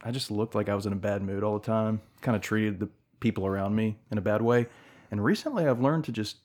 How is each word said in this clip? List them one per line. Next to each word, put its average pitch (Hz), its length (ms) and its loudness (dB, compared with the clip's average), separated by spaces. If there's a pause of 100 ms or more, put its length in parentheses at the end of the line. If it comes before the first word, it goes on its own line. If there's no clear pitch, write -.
I 120 100 -6
just 123 200 -6
looked 107 240 -2
like 104 140 0
I 101 60 0
was 101 100 -2
in 101 80 -2
a 101 40 -2
bad 101 240 -2
mood 98 220 -4
all 104 160 0
the - 60 -12
time, 110 340 0 (220)
kinda 113 180 0
treated 107 400 0
the 104 80 -2 (320)
people 101 260 0
around 98 300 0
me 110 220 0 (120)
in 110 80 -2
a 101 40 0
bad 107 200 2
way. 120 260 4 (440)
And 104 120 0
recently, 196 440 2
I've 123 140 2
learned 147 240 2
to 120 80 -4
just 107 320 -4